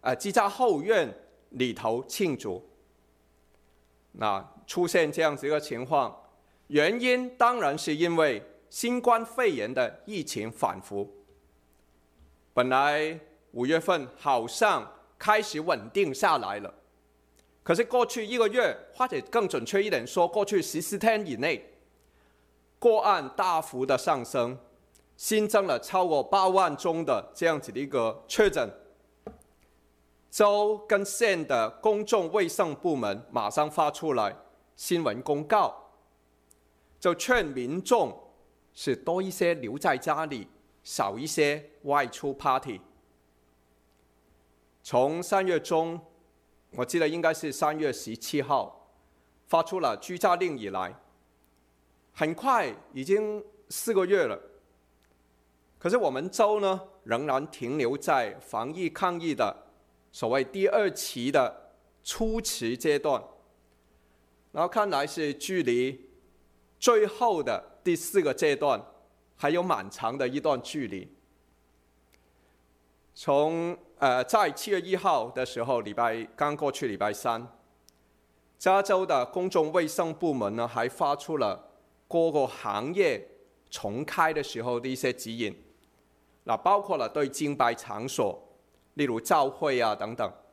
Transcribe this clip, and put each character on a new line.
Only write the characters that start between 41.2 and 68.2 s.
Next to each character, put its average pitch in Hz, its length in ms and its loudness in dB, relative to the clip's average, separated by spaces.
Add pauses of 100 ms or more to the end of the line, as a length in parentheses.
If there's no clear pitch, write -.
些 147 420 0 (140)
外 143 240 2
出 139 260 -6
party。 127 460 -2 (2000)
从 143 400 2
三 190 240 0
月 175 140 2
中， 165 400 -2 (800)
我 123 80 -2
记 175 120 -2
得 165 120 2
应 170 100 -4
该 160 140 2
是 156 180 -6
三 156 260 0
月 151 140 0
十 117 240 -8
七 - 260 -4
号 127 460 -2 (600)
发 165 140 4
出 180 200 -2
了 120 160 0
居 180 200 -10
家 180 200 2
令 175 200 -2
以 104 120 -6
来， 92 260 -4 (1160)
很 156 200 -2
快 202 400 0 (200)
已 131 100 -8
经 214 400 0 (240)
四 - 260 -4
个 185 120 4
月 185 180 4
了。 104 160 -2 (1400)
可 175 120 -2
是 226 80 4
我 196 120 2
们 139 200 -4
州 214 320 2
呢， 190 180 0 (240)
仍 120 240 -2
然 135 200 0
停 127 300 -6
留 135 200 0
在 127 420 0
防 117 340 -6
疫 175 160 -4
抗 175 300 -2
疫 165 160 -2
的 104 180 0 (600)
所 - 140 -4
谓 131 160 2
第 190 240 0
二 196 240 4
期 127 400 -4
的 131 420 0 (300)
初 220 380 -4
期 123 340 -4
阶 143 240 0
段， 147 240 0 (1300)
然 151 100 -2
后 175 60 2
看 208 220 0
来 147 180 0
是 147 260 -4
距 180 300 -4
离 127 460 0 (720)
最 214 280 4
后 202 340 0
的 113 220 -2 (180)
第 170 140 0
四 190 260 0